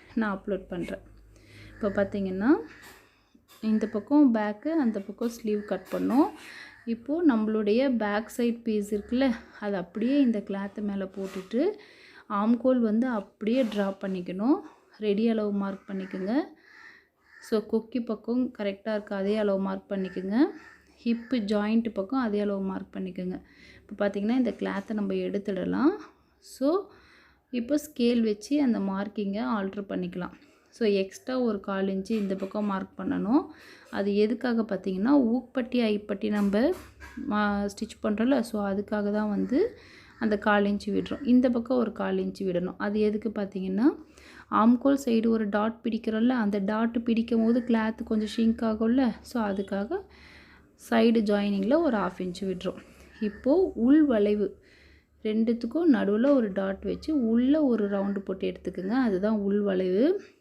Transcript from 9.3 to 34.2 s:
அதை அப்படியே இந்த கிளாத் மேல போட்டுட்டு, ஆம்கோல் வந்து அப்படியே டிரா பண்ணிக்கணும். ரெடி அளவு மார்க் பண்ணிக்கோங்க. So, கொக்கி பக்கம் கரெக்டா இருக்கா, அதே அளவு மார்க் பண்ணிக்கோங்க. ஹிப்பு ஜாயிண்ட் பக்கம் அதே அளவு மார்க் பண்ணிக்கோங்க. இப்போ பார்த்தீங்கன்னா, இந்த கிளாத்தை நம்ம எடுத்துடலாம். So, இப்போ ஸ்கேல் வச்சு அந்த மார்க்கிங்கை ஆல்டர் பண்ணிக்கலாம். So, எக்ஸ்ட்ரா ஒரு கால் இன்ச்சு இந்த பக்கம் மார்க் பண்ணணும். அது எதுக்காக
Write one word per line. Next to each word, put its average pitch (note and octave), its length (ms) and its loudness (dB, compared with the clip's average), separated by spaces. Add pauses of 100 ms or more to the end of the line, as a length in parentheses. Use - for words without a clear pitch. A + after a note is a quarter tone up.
அதை G3+ 180 -4
அப்படியே A#3 420 0
இந்த A3+ 180 4
கிளாத் G3+ 440 -8
மேல G3 220 -4
போட்டுட்டு, F#3+ 640 -4 (640)
ஆம்கோல் A#3 500 2
வந்து A3+ 280 2
அப்படியே A3 560 -2
டிரா G3+ 420 -2
பண்ணிக்கணும். F#3+ 500 0 (440)
ரெடி G#3+ 300 2
அளவு G#3+ 240 0
மார்க் G3 380 -4
பண்ணிக்கோங்க. F#3+ 420 -6 (1080)
So, G#3+ 220 -2 (100)
கொக்கி A3+ 320 -2
பக்கம் A#3+ 540 -4
கரெக்டா G3+ 340 -4
இருக்கா, G#3 240 -6
அதே G3+ 200 0
அளவு G3+ 240 2
மார்க் G3 300 -4
பண்ணிக்கோங்க. F#3+ 460 -4 (680)
ஹிப்பு A#3 300 -2
ஜாயிண்ட் G#3+ 580 0
பக்கம் G3 280 -4
அதே G#3 200 0
அளவு G3+ 200 -2
மார்க் F#3+ 360 -6
பண்ணிக்கோங்க. F#3 460 -8 (480)
இப்போ G3+ 180 -2
பார்த்தீங்கன்னா, G3+ 280 0
இந்த B3 140 2
கிளாத்தை G3 420 -6
நம்ம G3+ 220 -2
எடுத்துடலாம். F#3+ 840 0 (420)
So, E4 480 -2 (640)
இப்போ B3 260 -2
ஸ்கேல் A#3+ 440 0
வச்சு A3+ 420 0
அந்த A3+ 160 2
மார்க்கிங்கை G3 640 -4 (160)
ஆல்டர் G3 300 -4
பண்ணிக்கலாம். F3+ 440 -6 (380)
So, A3 180 0
எக்ஸ்ட்ரா G3+ 520 -2
ஒரு G#3+ 200 0
கால் G3 260 -2
இன்ச்சு F#3+ 240 -4
இந்த G3+ 240 -2
பக்கம் G3 300 -6
மார்க் F#3+ 360 -4
பண்ணணும். F#3 440 0 (460)
அது G3+ 260 -2
எதுக்காக A3+ 460 2